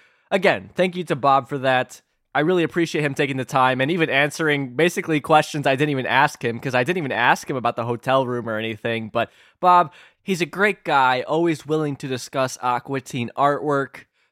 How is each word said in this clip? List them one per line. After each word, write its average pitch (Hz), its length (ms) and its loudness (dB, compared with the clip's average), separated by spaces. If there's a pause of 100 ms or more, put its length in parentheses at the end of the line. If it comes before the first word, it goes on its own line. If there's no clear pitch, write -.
(300)
Again, 156 440 0
thank 180 220 -2
you 180 80 -6
to 160 120 -4
Bob 135 320 2
for 147 100 -6
that. 127 440 -2 (320)
I 139 60 0
really 175 220 2
appreciate 160 400 -2
him 143 120 -2
taking 139 240 -2
the 131 60 -4
time 127 360 2
and 135 100 0
even 165 200 0
answering 143 680 0
basically 160 440 0
questions 151 460 2
I 135 100 2
didn't 151 140 0
even 131 160 -4
ask 135 380 2
him, 117 160 -4
'cause 131 140 -4
I 123 100 2
didn't 180 140 -2
even 139 120 -6
ask 120 380 0
him 143 80 -4
about 120 180 -2
the 113 120 -6
hotel 127 400 0
room 120 220 -6
or 107 100 -4
anything. 113 500 -4
But 113 220 -2 (300)
Bob, 180 320 4 (300)
he's 180 200 -2
a 170 40 -2
great 190 380 -2
guy, 131 380 2
always 160 440 0
willing 151 300 -2
to 147 100 -10
discuss 131 560 -4
Aqua 123 380 -2
Teen 123 360 -6
artwork, 139 680 0 (280)